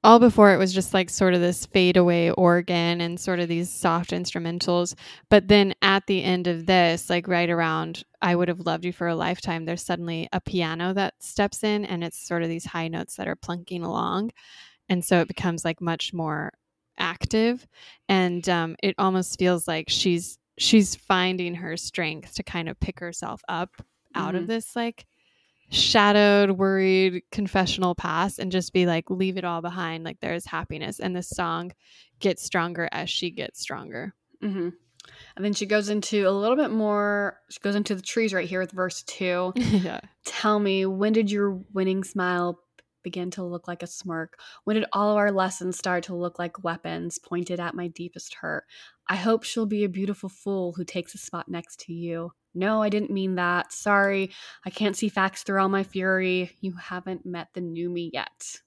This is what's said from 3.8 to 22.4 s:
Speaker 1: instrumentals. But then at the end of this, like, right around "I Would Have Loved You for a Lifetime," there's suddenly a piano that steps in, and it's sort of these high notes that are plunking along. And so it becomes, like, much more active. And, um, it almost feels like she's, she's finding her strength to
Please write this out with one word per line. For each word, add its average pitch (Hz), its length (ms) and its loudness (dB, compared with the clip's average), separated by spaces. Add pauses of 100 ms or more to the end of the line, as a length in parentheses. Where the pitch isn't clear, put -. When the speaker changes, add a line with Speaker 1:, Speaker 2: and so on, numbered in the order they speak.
Speaker 1:
instrumentals. 175 840 -2 (360)
But 202 180 8
then 202 320 6
at 190 260 4
the 190 160 0
end 180 240 0
of 165 200 -2
this, 175 420 4
like, 175 180 0
right 175 220 2
around 165 560 -2 (160)
"I 175 160 4
Would 175 120 4
Have 175 120 -4
Loved 170 240 -2
You 180 80 -2
for 170 160 -4
a 170 60 0
Lifetime," 165 500 -4
there's 170 180 -6
suddenly 170 480 -4
a 185 120 -2
piano 170 500 -2
that 196 300 -2
steps - 420 -2
in, 208 220 0
and 170 180 -4
it's 165 140 -8
sort 170 240 -4
of 165 80 -2
these 165 160 -8
high 165 220 -6
notes - 280 -8
that 190 120 -6
are - 80 -4
plunking 175 460 -8
along. 190 500 -2 (580)
And 180 120 2
so 175 200 4
it 131 60 -2
becomes, 170 360 -4
like, 165 160 -4
much 170 320 -4
more 156 400 -4 (460)
active. 220 680 0 (400)
And, 180 440 2
um, 165 320 0
it 196 160 0
almost 185 400 0
feels 180 280 2
like 160 220 -4
she's, - 500 0 (200)
she's - 360 6
finding 180 600 -2
her 170 240 -8
strength - 560 -8
to - 80 -8